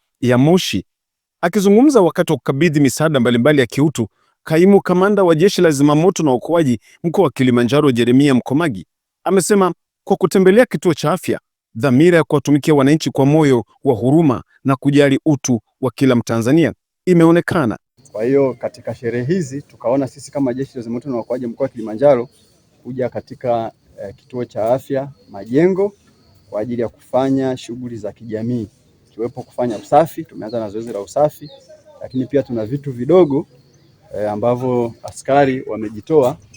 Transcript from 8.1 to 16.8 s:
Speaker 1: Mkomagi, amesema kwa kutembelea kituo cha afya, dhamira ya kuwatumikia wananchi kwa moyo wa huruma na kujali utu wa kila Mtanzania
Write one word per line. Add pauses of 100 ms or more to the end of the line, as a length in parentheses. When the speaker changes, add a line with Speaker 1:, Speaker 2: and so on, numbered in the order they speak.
Speaker 1:
Mkomagi, (380)
amesema (320)
kwa
kutembelea
kituo
cha
afya, (340)
dhamira
ya
kuwatumikia
wananchi
kwa
moyo (200)
wa
huruma (220)
na
kujali
utu (200)
wa
kila
Mtanzania (340)